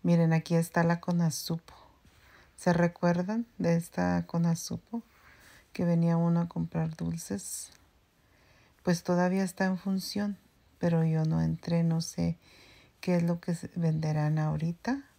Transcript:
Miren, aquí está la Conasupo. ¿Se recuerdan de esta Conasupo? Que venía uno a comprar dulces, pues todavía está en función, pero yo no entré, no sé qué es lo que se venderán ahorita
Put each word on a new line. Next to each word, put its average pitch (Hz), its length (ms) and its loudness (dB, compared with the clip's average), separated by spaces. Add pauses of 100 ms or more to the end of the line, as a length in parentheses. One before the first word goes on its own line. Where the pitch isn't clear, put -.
Miren, 170 300 4
aquí 165 240 0
está 170 300 2
la 170 160 0
Conasupo. 170 720 -2 (800)
¿Se - 160 0
recuerdan 175 760 0 (100)
de 170 180 2
esta 175 520 -2
Conasupo? 170 760 -2 (720)
Que 180 120 -2
venía 170 320 2
uno 170 240 2
a 170 60 -2
comprar 165 480 -4
dulces, 165 760 -6 (1120)
pues 175 200 0
todavía 180 400 2
está 190 220 -2
en 185 120 0
función, 196 600 -4 (420)
pero 165 240 2
yo 160 220 2
no 160 160 0
entré, 165 420 0
no 165 180 2
sé 170 360 -4 (600)
qué 180 160 0
es 170 80 2
lo 170 160 0
que 175 160 -4
se - 200 -12
venderán 156 640 0
ahorita 165 640 -4 (160)